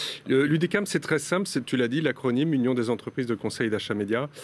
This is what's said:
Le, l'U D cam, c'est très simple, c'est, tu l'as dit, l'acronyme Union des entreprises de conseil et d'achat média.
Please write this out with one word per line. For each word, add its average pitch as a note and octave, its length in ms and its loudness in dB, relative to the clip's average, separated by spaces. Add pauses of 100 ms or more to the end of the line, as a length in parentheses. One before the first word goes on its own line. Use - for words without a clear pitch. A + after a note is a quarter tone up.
(280)
Le, C3+ 180 4
l'U D#3 120 2
D E3+ 100 2
cam, G3+ 180 0
c'est D#3+ 140 -2
très D#3 180 0
simple, F3+ 300 0
c'est, B2 160 -2
tu - 120 -2
l'as B2 120 2
dit, C3+ 120 -2
l'acronyme C#3 540 0
Union B2+ 180 4
des A#2+ 160 0
entreprises A#2+ 380 -4
de A#2 80 0
conseil A2 320 -2
et G#2+ 40 -2
d'achat G#2 240 -2
média. A2 360 0 (140)